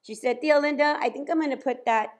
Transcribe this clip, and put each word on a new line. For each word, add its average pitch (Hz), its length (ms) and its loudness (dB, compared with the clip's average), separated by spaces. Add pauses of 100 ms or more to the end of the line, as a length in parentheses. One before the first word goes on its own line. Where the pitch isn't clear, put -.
she - 120 -14
said, 240 280 -2
"Tia 302 180 4
Linda, 294 400 2
I 247 100 -2
think 285 200 -8
I'm 320 100 0
gonna 285 160 0
put 247 300 -6
that 220 340 0